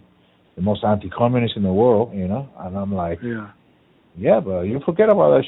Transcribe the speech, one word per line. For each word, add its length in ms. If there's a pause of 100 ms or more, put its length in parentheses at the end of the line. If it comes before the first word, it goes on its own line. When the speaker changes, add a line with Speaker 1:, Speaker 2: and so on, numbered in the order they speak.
(560)
Speaker 1:
the 80
most 200
anti-communist 720
in 80
the 80
world, 420
you 140
know? 220 (100)
And 160
I'm 180
like, 300
Speaker 2:
Yeah. 280 (680)
Speaker 1:
"Yeah, 220
but 220
you 240
forget 240
about 260
that 120